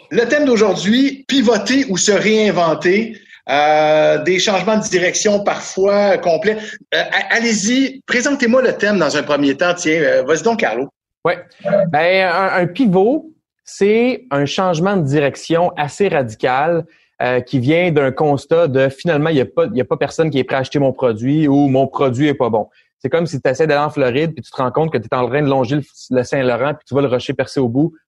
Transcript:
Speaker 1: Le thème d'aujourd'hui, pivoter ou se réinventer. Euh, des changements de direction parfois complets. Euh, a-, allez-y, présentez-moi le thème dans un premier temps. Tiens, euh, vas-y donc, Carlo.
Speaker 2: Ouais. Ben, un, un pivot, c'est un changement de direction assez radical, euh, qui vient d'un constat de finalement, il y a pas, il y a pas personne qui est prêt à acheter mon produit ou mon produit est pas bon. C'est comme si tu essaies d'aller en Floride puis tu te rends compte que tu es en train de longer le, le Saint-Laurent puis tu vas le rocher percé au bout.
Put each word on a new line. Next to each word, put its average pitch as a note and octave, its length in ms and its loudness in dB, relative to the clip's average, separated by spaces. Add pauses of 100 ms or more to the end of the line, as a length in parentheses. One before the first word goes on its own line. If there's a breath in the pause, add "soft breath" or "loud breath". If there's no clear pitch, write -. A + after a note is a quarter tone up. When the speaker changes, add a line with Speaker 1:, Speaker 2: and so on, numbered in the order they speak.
(120)
Speaker 1:
Le A#3 180 0
thème D4 160 2
d'aujourd'hui, A3 840 2
pivoter B3 600 2
ou F#3 80 -2
se G3+ 160 2
réinventer. F#3+ 1040 0 (320 loud breath)
Euh, D3+ 720 2
des F3+ 160 0
changements G3 380 0
de F#3+ 60 -2
direction F3+ 580 0
parfois G3+ 760 0
complets. F3 400 0 (360 loud breath)
Euh, D#3 80 2
a-, G3 360 -4
allez-y, A#3 680 -2
présentez-moi B3+ 560 0
le A3+ 120 2
thème G3+ 260 0
dans C#3+ 160 0
un D3 80 -2
premier C#3+ 320 0
temps. F3 180 0
Tiens, D#3+ 280 0
euh, C3 220 2
vas-y D3+ 200 0
donc, A3+ 160 0
Carlo. B2+ 300 -2 (340)
Speaker 2:
Ouais. F3 140 0 (520 loud breath)
Ben, F3+ 400 2
un, F#3 320 0
un F3 60 0
pivot, A3+ 640 2 (320)
c'est A#3 680 0
un C#3+ 140 0
changement F#3 520 0
de F3 60 0
direction D3 760 0
assez E3 320 -2
radical, C#3+ 760 -2 (360 soft breath)
euh, B2 180 0
qui B2+ 200 -2
vient E3 320 2
d'un C#3 200 2
constat D#3 560 0
de C3+ 220 2
finalement, D3+ 400 -2
il D#3+ 80 0
y C3 40 4
a - 40 0
pas, - 200 -2
il A2 120 -6
y B2+ 40 0
a B2+ 40 -2
pas D#3+ 120 -4
personne D#3+ 320 -2
qui C3+ 100 -2
est B2+ 40 2
prêt C3 140 -4
à - 20 0
acheter C3 200 -2
mon C#3 120 2
produit B2+ 560 0
ou C#3+ 220 4
mon C3 180 2
produit C3+ 400 0
est C#3+ 80 2
pas A#2+ 140 0
bon. G#2+ 180 -2 (320 soft breath)
C'est C3 100 -6
comme E3 180 0
si C#3 120 -8
tu - 100 -2
essaies D#3+ 180 0
d'aller C#3+ 180 2
en D3+ 60 -2
Floride C#3+ 420 0
puis B2 100 -10
tu - 80 -20
te - 60 -20
rends B2+ 140 -2
compte D#3 200 -2
que C3+ 60 -2
tu A2 140 -6
es C#3 40 -2
en B2 120 0
train C3+ 140 0
de D3 60 0
longer C3+ 300 0
le, C#3+ 40 -4 (300)
le B2+ 120 2
Saint-Laurent B2+ 500 -2
puis - 140 -20
tu B2 80 -4
vas C#3+ 60 2
le C#3 60 2
rocher B2 260 -2
percé B2+ 260 -4
au B2+ 100 2
bout. D3 240 0 (140 loud breath)